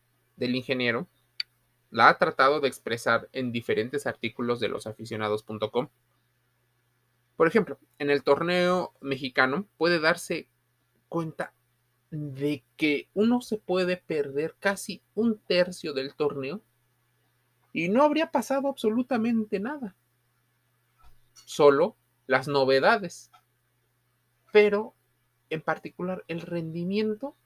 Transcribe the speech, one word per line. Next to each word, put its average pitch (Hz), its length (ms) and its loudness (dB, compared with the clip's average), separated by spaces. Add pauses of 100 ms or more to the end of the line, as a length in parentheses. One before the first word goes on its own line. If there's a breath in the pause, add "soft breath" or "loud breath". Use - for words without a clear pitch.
(360)
del 123 180 -2
ingeniero 127 540 -2 (840)
la 117 180 6
ha 170 100 6
tratado 151 420 2
de 139 80 2
expresar 113 640 -2
en 127 180 -6
diferentes 117 560 -4
artículos 120 540 -4
de 107 80 0
losaficionados 107 720 -6
punto 107 300 -6
com. 127 160 -2 (1500)
Por 165 120 4
ejemplo, 165 320 0 (180)
en 143 120 0
el 143 120 2
torneo 180 800 2
mexicano 139 640 0 (100)
puede 170 220 2
darse 165 480 -2 (600)
cuenta 165 440 -6 (580)
de 147 520 -6 (140)
que 151 360 0
uno 233 280 2
se 220 160 -6
puede 180 400 -2
perder 147 640 -4
casi 196 420 -6 (140)
un 220 220 0
tercio 180 540 0
del 135 220 -6
torneo 143 460 -4 (1120)
y 165 180 -4
no 247 120 4
habría 302 280 2
pasado 269 380 -2
absolutamente 226 920 -2
nada. 254 340 -10 (1400)
Solo 147 600 4 (320)
las 131 220 0
novedades. 143 800 2 (1200)
Pero, 208 440 4 (560)
en 160 100 -6
particular, 180 640 -8
el 165 140 -8
rendimiento 175 1040 -4